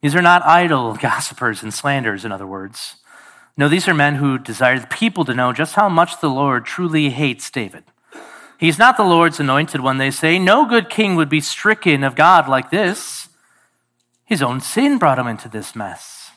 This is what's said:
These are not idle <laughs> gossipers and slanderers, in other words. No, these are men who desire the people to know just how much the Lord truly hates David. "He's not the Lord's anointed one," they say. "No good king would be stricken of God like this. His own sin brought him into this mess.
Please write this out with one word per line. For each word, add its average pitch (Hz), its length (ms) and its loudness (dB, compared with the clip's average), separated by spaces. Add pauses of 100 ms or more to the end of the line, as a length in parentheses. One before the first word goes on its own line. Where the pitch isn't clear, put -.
These 143 140 -2
are 180 80 4
not 175 240 4
idle 156 480 2
<laughs> 107 60 -12
gossipers 120 640 -4
and 107 120 -10
slanderers, 117 500 -4
in 107 80 -8
other 98 140 -12
words. 98 500 -14 (600)
No, 143 120 2
these 180 200 0
are 185 60 4
men 147 200 2
who 139 240 0
desire 127 400 0
the 120 80 -10
people 196 380 -2
to 127 100 -4
know 123 180 0
just 147 220 -4
how 208 140 2
much 170 320 0
the 156 100 -2
Lord 131 340 -2
truly 156 460 -2
hates 131 400 -4
David. 110 320 -10 (760)
"He's 160 220 0
not 240 180 4
the 220 60 0
Lord's 170 380 2
anointed 143 400 0
one," 131 180 -2
they 135 140 0
say. 160 260 0
"No 240 260 4
good 226 240 0
king 196 280 0
would 156 120 2
be 151 120 2
stricken 165 640 0
of 135 100 -2
God 160 340 6
like 131 220 0
this. 196 580 -4 (960)
His 170 180 -2
own 127 180 -4
sin 277 360 0
brought 147 220 2
him 123 80 -4
into 117 220 -10
this 107 260 -12
mess. - 640 -14